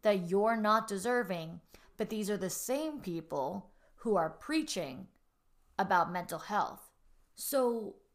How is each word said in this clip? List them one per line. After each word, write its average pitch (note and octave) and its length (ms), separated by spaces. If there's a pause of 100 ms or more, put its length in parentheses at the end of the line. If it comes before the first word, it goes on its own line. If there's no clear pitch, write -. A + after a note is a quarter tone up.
that G3 260
you're G#3 280
not A3 320
deserving, F#3 720 (360)
but - 140
these G#3+ 180
are G#3 80
the F#3 140
same D4 480
people E3 720 (240)
who A3 220
are D#3+ 120
preaching F#3 800 (720)
about F3 320
mental F3 300
health. - 500 (460)
So A#3 580 (200)